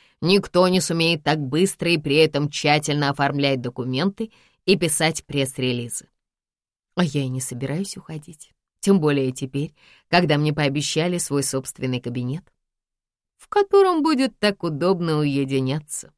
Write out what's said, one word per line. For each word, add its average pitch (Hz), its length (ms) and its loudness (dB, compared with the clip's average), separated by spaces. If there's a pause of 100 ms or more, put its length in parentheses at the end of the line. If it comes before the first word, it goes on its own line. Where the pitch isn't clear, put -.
(220)
Никто 185 460 4
не 185 140 2
сумеет 165 420 0
так 156 160 0
быстро 165 520 0
и 170 60 2
при 147 200 -2
этом 147 320 2
тщательно 147 600 0
оформлять 139 520 0
документы 131 680 -4 (340)
и 185 120 4
писать 160 480 -2
пресс-релизы. 127 840 -6 (880)
А 180 80 0
я 147 180 0
и 135 60 -4
не 127 140 -6
собираюсь 139 560 -8
уходить. - 540 -16 (280)
Тем 196 200 4
более 143 320 2
теперь, 139 440 -6 (340)
когда 170 280 4
мне 151 160 2
пообещали 151 640 -2
свой 143 260 -2
собственный 131 560 -4
кабинет, 127 520 -8 (840)
в - 100 -20
котором 392 540 4
будет 269 380 2
так 208 240 0
удобно 165 540 0
уединяться, 139 1000 -2